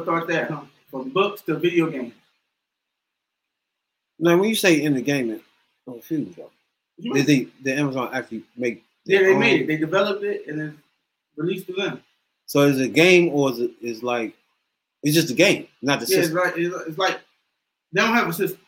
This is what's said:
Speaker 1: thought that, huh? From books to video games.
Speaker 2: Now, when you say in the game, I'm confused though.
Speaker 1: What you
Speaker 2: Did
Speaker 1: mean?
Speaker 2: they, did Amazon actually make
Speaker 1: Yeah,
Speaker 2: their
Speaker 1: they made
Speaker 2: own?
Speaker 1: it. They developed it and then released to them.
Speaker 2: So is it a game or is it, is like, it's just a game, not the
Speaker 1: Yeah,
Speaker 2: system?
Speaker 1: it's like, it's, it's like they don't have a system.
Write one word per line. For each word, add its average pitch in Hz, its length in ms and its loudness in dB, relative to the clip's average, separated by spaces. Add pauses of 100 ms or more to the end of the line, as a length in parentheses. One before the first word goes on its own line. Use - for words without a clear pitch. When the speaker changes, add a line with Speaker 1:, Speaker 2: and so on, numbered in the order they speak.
Speaker 1:
thought 165 240 -4
that, - 200 -2
huh? 151 120 -10 (280)
From 131 200 -10
books 202 340 -2
to 156 120 -4
video 170 340 0
games. 123 240 -10 (2000)
Speaker 2:
Now, 170 200 4
when 202 120 2
you 220 60 -2
say 170 260 4
in 151 120 0
the 127 80 0
game, 127 300 -2 (560)
I'm 127 60 -14
confused 117 440 -8
though. - 60 -18
Speaker 1:
What - 80 -20 (460)
you 139 160 -8
Speaker 2:
Did 139 140 2
Speaker 1:
mean? 135 240 2 (120)
Speaker 2:
they, 135 80 -2
did 135 80 -2
Amazon 131 340 -4
actually 117 300 -8 (120)
make 120 280 -4 (220)
Speaker 1:
Yeah, 196 140 2
Speaker 2:
their 190 140 6
Speaker 1:
they 208 60 4
made 220 160 4
Speaker 2:
own? 151 80 2
Speaker 1:
it. - 40 -2
They 156 100 0
developed 196 460 0
it 202 240 -6
and 151 120 -8
then 156 220 -10 (540)
released 180 320 -4
to 359 60 -12
them. 269 300 -6 (420)
Speaker 2:
So 143 160 2
is 139 180 4
it 131 60 0
a - 20 -2
game 175 460 6
or 139 180 2
is 117 80 -8
it, 120 120 -2 (100)
is 113 220 -10
like, 120 320 -4 (680)
it's 151 120 2
just 160 140 4
a 120 60 -6
game, 175 320 2 (140)
not 139 180 0
the - 60 -8
Speaker 1:
Yeah, 185 160 2
Speaker 2:
system? 165 160 -2
Speaker 1:
it's 180 80 2
like, 170 120 -4
it's, 175 180 -4 (120)
it's 160 100 -10
like 185 220 -2 (720)
they 185 100 0
don't 226 140 2
have 190 120 2
a 165 60 -6
system. - 340 -4